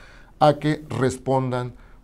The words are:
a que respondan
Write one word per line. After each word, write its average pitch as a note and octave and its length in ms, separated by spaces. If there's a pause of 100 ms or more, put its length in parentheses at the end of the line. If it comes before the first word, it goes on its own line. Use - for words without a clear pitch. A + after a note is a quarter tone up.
(400)
a D3 140
que D3+ 340
respondan B2+ 840 (300)